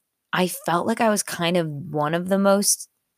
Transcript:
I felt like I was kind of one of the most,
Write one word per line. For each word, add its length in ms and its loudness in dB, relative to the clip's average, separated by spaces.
I 160 2
felt 400 -2
like 120 -2
I 80 4
was 140 0
kind 340 -2
of 120 0
one 460 -4
of 140 -2
the 100 2
most, 500 2